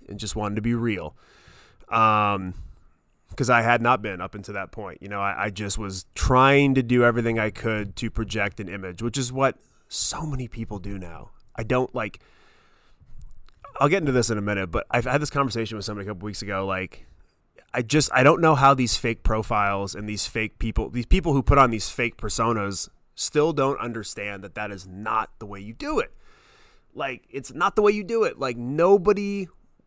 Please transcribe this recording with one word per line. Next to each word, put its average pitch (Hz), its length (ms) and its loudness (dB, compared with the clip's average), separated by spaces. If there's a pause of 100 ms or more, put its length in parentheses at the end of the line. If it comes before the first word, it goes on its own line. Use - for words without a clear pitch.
and 101 100 -12
just 104 180 -6
wanted 104 200 -2
to 107 60 -2
be 117 120 0
real. 104 420 -2 (720)
Um, 104 640 2 (840)
'cause 127 140 0
I 117 120 6
had 117 200 4
not 120 180 4
been 98 200 -8
up 92 140 -8
until 101 200 -12
that 95 160 -10
point. 98 320 -12
You 98 60 -14
know, 101 120 -6
I, 101 260 -2
I 107 40 -4
just 98 260 -4
was 95 380 -8
trying 135 600 6
to 131 80 4
do 123 200 4
everything 117 360 2
I 107 120 0
could 107 460 -4
to 117 140 -6
project 104 500 -4
an 95 80 -10
image, 95 340 -10
which 117 160 -4
is 127 140 -4
what 135 260 0 (300)
so - 360 -6
many 131 240 -4
people 113 300 -8
do 101 200 -8
now. 85 320 -14 (260)
I 113 60 -4
don't, 127 320 0
like, 110 260 -6 (1600)
I'll 143 80 4
get 180 100 2
into 147 140 0
this 120 180 2
in 107 80 -2
a 101 40 -4
minute, 101 280 -2
but 113 200 -4
I've 120 140 0
had 127 160 0
this 147 100 -6
conversation 113 460 -2
with 98 80 -8
somebody 104 220 -8
a 104 40 -6
couple 95 160 -8
weeks 104 160 -8
ago, 98 220 -4
like, 95 420 -6 (680)
I 127 80 0
just, 135 320 2
I 127 80 6
don't 160 180 8
know 160 140 6
how 139 180 8
these 131 240 0
fake - 280 -2
profiles 101 720 0
and 104 120 -8
these 107 200 -4
fake 110 320 -6
people, 110 300 -2
these 120 160 -4
people 175 260 2
who 135 100 2
put 139 160 6
on 131 120 8
these 110 200 -4
fake 120 260 -2
personas 107 720 -2 (280)
still 151 360 0
don't 139 280 0
understand 104 640 -8
that 95 100 -16
that 107 160 -8
is 95 160 -12
not 107 440 -4 (100)
the 110 60 -14
way 101 120 -12
you 104 140 -14
do 277 260 -4
it. - 140 -2 (800)
Like, 135 360 -8
it's 135 220 -10
not 175 220 0
the 208 80 4
way 208 80 6
you 208 140 0
do 226 180 0
it. 170 160 0
Like, 127 180 -4
nobody, 190 920 4 (380)